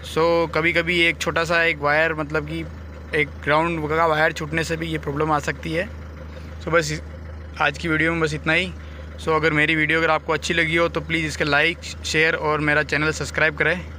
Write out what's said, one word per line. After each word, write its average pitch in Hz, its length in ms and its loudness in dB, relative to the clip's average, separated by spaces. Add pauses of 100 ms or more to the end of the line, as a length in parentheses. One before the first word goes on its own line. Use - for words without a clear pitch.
So, 160 200 0 (260)
कभी-कभी 170 500 2
एक 170 160 4
छोटा 165 260 0
सा 170 200 2
एक 165 160 2
wire, 151 340 2
मतलब 151 340 -2
कि 165 120 -4 (540)
एक 151 160 0 (140)
ground 156 460 2
का 160 160 2
wire 160 280 2
छूटने 156 300 -2
से 160 140 -2
भी 165 100 -4
ये 160 120 -2
problem 151 320 0
आ 147 100 4
सकती 160 320 -4
है। 175 140 -2 (720)
So, - 100 -8
बस 160 220 2
इस, 156 100 -6 (600)
आज 147 160 2
की 170 100 -4
video 156 240 2
में 170 100 0
बस 151 120 0
इतना 156 200 0
ही। 180 180 0 (460)
So - 120 -6
अगर 156 240 4
मेरी 151 220 4
वीडियो 156 240 2
अगर 160 120 2
आपको 156 220 0
अच्छी 156 200 -2
लगी 165 220 2
हो 170 120 4
तो 165 140 -2
please 160 240 -2
इसके 151 180 -2
like, 151 340 4 (280)
share 160 300 4
और 151 260 0
मेरा 151 220 4
channel 151 280 0
subscribe 151 460 0
करें। 151 220 0 (200)